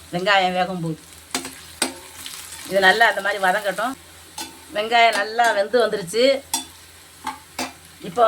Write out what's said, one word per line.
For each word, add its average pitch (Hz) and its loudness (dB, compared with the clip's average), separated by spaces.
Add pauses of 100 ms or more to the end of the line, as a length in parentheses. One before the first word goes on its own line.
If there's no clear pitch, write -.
(140)
வெங்காயம் 185 2
வேகும்போது. 180 -4 (1700)
இது 190 0
நல்லா 214 6
அந்த 196 -6
மாதிரி 208 -4
வதங்கட்டும். 208 -2 (800)
வெங்காயம் 226 4
நல்லா 226 0 (120)
வெந்து 220 2
வந்துருச்சு. 202 -2 (1800)
இப்போ 240 -2